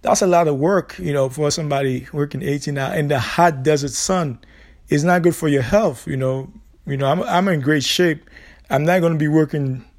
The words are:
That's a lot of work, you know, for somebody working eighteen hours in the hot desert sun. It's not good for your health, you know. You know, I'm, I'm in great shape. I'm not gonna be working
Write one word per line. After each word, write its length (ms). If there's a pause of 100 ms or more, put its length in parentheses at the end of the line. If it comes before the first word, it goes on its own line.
That's 200
a 60
lot 200
of 100
work, 420
you 140
know, 160
for 200
somebody 640
working 320
eighteen 340
hours 200
in 100
the 120
hot 440
desert 280
sun. 480 (500)
It's 140
not 180
good 140
for 120
your 140
health, 460
you 100
know. 340 (340)
You 120
know, 100
I'm, 160
I'm 240
in 140
great 220
shape. 460 (400)
I'm 160
not 160
gonna 140
be 120
working 580 (140)